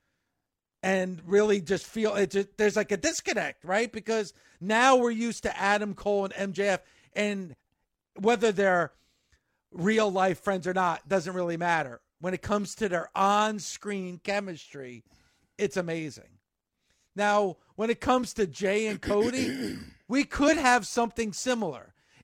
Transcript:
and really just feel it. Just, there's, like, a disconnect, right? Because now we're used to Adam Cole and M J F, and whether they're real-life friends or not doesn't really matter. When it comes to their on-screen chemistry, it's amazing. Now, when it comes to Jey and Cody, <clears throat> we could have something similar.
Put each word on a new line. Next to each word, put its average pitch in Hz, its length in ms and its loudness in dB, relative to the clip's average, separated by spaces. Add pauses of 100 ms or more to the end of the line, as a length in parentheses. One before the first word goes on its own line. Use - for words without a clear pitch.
(800)
and 185 440 -2
really 202 360 4
just 170 240 -4
feel 220 300 -2
it. 196 160 2
Just, 196 260 -4
there's, 208 180 2
like, 214 160 0
a 202 60 0
disconnect, 220 680 -4
right? 202 280 0
Because 220 420 -4 (280)
now 226 340 6
we're 240 160 4
used 226 320 -2
to - 160 -4
Adam 202 340 2
Cole 202 320 0
and 190 100 -8
M 196 180 -4
J 202 160 0
F, 185 120 0 (320)
and 196 420 -4 (640)
whether 226 320 4
they're 180 420 2 (760)
real-life 190 720 2
friends 185 260 -2
or 185 60 -2
not 180 340 0
doesn't 185 260 -2
really 175 240 -4
matter. 160 440 -2 (200)
When 180 120 -4
it 226 80 -8
comes 208 340 -2
to 214 140 -2
their 170 260 -2
on-screen 202 1080 -2
chemistry, 143 800 -8 (540)
it's 196 200 -2
amazing. 165 600 -6 (760)
Now, 208 420 2 (180)
when 220 140 -2
it 233 120 0
comes 254 320 0
to 202 140 0
Jey 196 400 -2
and 208 140 -6
Cody, 247 760 -2 (160)
<clears throat> - 140 -20
we 269 160 0
could 302 340 4
have 247 300 4
something 226 460 -2
similar. 214 600 -4 (300)